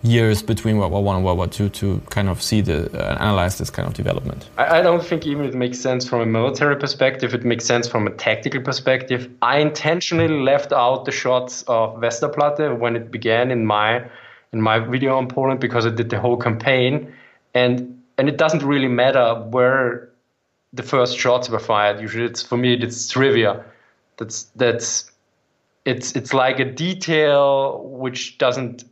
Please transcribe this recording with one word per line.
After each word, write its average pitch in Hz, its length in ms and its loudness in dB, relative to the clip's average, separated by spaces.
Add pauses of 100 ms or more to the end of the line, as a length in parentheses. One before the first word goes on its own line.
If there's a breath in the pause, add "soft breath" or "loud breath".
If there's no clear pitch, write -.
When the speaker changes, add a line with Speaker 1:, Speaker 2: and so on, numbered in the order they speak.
Speaker 1:
years 113 380 4
between 110 380 0
World 90 120 0
War 101 120 0
One 98 140 2
and 92 60 0
World 90 140 2
War 90 80 0
Two 101 240 -2
to 98 400 -4
kind 101 180 0
of 87 140 -2
see - 180 0
the, 80 320 0
uh, - 280 -4
analyze 95 400 2
this - 100 -6
kind - 180 -6
of - 60 -6
development. - 640 -4
Speaker 2:
I, 160 220 4
I - 20 4
don't 170 240 4
think 160 220 -4
even 143 180 -4
it 123 80 -6
makes 123 260 -2
sense 127 300 -2
from 120 120 0
a 117 40 0
military 120 500 2
perspective. 131 600 0
It 123 100 -2
makes 117 200 0
sense 120 220 0
from 107 200 -2
a - 20 0
tactical 120 520 -2
perspective. 127 680 -2 (140)
I 127 160 2
intentionally 160 680 0
left 143 460 2
out 131 320 2
the 139 60 -4
shots 127 560 -2
of 113 300 0
Westerplatte 147 840 0
when 117 160 0
it 113 160 -8
began 120 400 0
in 113 160 0
my, 107 360 2 (480 loud breath)
in 113 80 -4
my 110 200 4
video 127 400 0
on 131 80 -2
Poland 131 320 0
because 120 260 0
I 117 60 2
did 113 180 -2
the 95 100 -2
whole 120 180 0
campaign. 127 760 0 (400 loud breath)
And, 123 480 0 (160)
and 170 100 2
it 147 100 -2
doesn't 156 260 2
really 139 240 2
matter 123 480 4 (160)
where 127 580 2 (640)
the 123 80 -8
first 123 340 0
shots 123 320 0
were 113 120 -2
fired. 104 420 0
Usually 113 240 -4
it's, 117 160 -6
for - 160 -4
me, 123 160 2
it's 117 340 -4
trivia. 117 560 2 (540 loud breath)
That's, - 280 -12 (100)
that's, - 560 0 (760)
it's, 127 300 -4
it's - 180 -6
like 135 260 2
a 131 60 2
detail 143 1160 0
which 127 560 -8
doesn't 123 520 -2